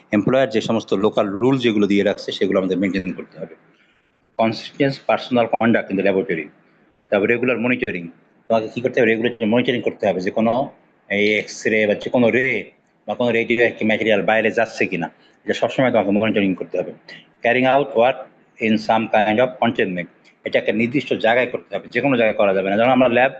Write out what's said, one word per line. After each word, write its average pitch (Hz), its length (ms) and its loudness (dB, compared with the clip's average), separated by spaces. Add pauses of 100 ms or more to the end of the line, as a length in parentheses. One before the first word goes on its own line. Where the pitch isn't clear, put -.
(120)
এমপ্লয়ার 127 380 2
যে 110 100 0
সমস্ত 113 340 -2
লোকাল 104 340 0
রুল 117 300 0
যেগুলো 107 280 2
দিয়ে 101 180 2
রাখছে, - 280 -2
সেগুলো 98 260 0
আমাদের 92 200 0
মেইনটেইন 92 340 -4
করতে - 260 -14
হবে। 90 160 -14 (840)
Consistent 113 560 -2 (140)
personal 117 380 2
conduct 113 440 2
in 98 60 0
the 95 120 0
laboratory। 90 400 -2 (600)
তারপর 104 180 2
রেগুলার 120 320 0
মনিটরিং, 110 500 -4 (400)
তোমাকে 110 200 0
কি 120 120 -8
করতে 127 200 -2
হবে? 113 100 4
রেগুলার 117 360 -2
মনিটরিং 123 340 0
করতে - 260 -4
হবে 92 140 0
যে 92 100 -4
কোনো 113 400 -2 (380)
এই 104 260 0
এক্স-রে 107 520 0
বা 101 80 2
যে - 160 -6
কোনো 120 200 4
রে 120 400 -2 (360)
বা 107 80 -6
কোনো 120 160 -2
রেডিওঅ্যাক্টিভ 113 560 0
ম্যাটেরিয়াল 107 360 2
বাইরে 110 280 2
যাচ্ছে 110 360 -2
কিনা, 85 240 -6 (340)
এটা 104 100 -4
সবসময় 127 360 0
তোমাকে 101 200 2
মনিটরিং 104 440 0
করতে - 260 -6
হবে। 85 120 -8 (500)
Carrying 127 320 2
out 143 220 2
work 120 220 2 (460)
in 110 100 2
some 110 300 0 (100)
kind 107 240 2
of 127 100 2 (140)
containment, 95 440 -2 (380)
এটা 110 140 -2
একটা 117 140 0
নির্দিষ্ট 120 420 -2
জায়গায় 113 320 2
করতে - 300 -10
হবে, - 120 -10
যে 120 120 -4
কোনো 135 160 0
জায়গায় 110 200 2
করা 101 180 2
যাবে 95 160 -2
না। 101 60 0
যেমন 117 140 2
আমরা 131 180 4
ল্যাব 123 320 2